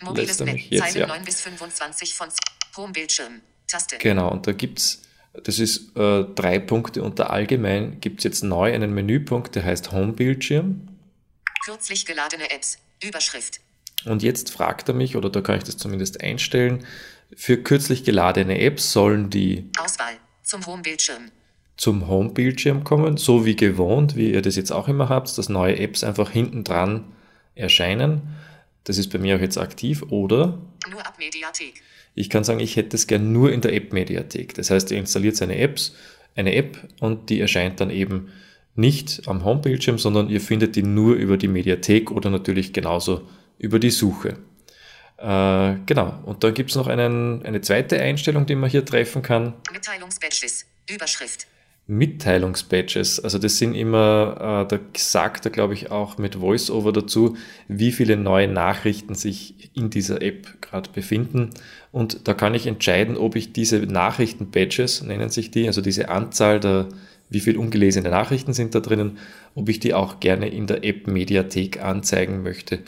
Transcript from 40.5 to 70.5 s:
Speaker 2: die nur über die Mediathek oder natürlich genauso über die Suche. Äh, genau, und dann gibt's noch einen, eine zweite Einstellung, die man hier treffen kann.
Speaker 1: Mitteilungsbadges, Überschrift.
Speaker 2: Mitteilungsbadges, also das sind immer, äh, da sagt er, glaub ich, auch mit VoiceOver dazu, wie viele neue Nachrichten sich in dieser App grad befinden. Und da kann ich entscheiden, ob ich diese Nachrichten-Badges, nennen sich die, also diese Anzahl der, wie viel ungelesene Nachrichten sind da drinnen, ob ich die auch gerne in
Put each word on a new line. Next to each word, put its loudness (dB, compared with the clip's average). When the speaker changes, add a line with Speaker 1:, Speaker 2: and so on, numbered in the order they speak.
Speaker 2:
die 2
nur 6
über 4
die 0
Mediathek 4
oder -2
natürlich 0
genauso 0
über 2
die 6
Suche. 0
Äh, 2
genau, 0
und -4
dann 4
gibt's -4
noch 0
einen, 0
eine -4
zweite 0
Einstellung, 0
die 0
man 0
hier 2
treffen 0
kann. 0
Speaker 1:
Mitteilungsbadges, -8
Überschrift. -8
Speaker 2:
Mitteilungsbadges, 0
also -2
das 0
sind 0
immer, 2
äh, -10
da -2
sagt 0
er, 0
glaub 0
ich, -8
auch -4
mit -6
VoiceOver 2
dazu, 2
wie 2
viele 4
neue 4
Nachrichten 0
sich -8
in -2
dieser -2
App -6
grad -10
befinden. -2
Und -2
da 2
kann 2
ich -2
entscheiden, 2
ob 0
ich -4
diese 2
Nachrichten-Badges, 0
nennen -4
sich -4
die, 2
also 0
diese 0
Anzahl 2
der, 2
wie 0
viel 2
ungelesene 4
Nachrichten 0
sind -2
da 6
drinnen, 0
ob -2
ich 0
die 0
auch 0
gerne 2
in -6